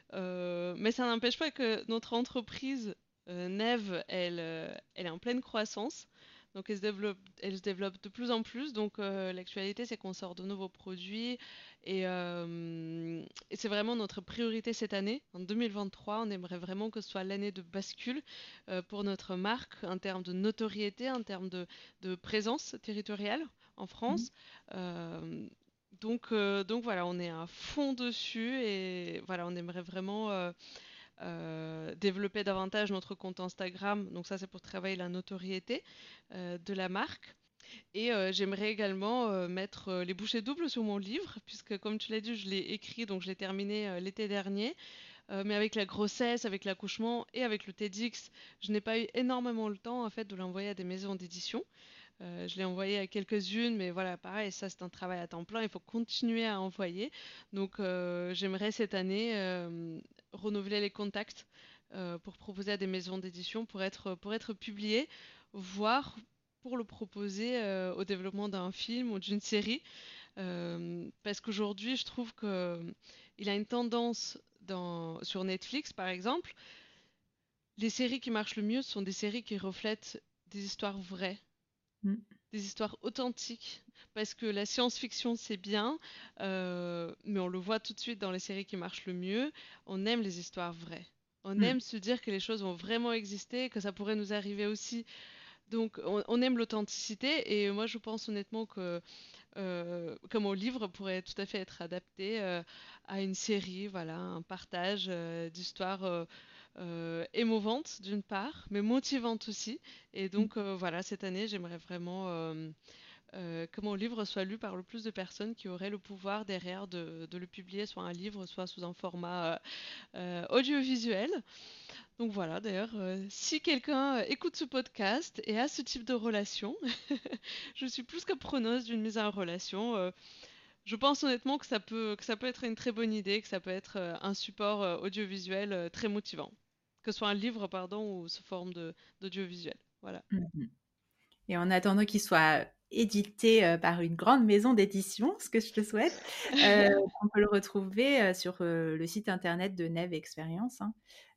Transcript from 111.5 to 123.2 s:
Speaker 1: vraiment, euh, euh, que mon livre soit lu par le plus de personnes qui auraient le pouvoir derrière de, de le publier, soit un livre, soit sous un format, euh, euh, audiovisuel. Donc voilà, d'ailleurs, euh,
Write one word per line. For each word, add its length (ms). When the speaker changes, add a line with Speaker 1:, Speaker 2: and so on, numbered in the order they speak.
Speaker 1:
vraiment, 520
euh, 400
euh, 320
que 140
mon 140
livre 300
soit 200
lu 120
par 180
le 80
plus 200
de 80
personnes 440
qui 120
auraient 220
le 100
pouvoir 460
derrière 420
de, 420
de 80
le 100
publier, 380
soit 180
un 100
livre, 320
soit 200
sous 200
un 80
format, 600
euh, 40
euh, 340
audiovisuel. 800
Donc 140
voilà, 280
d'ailleurs, 360
euh, 340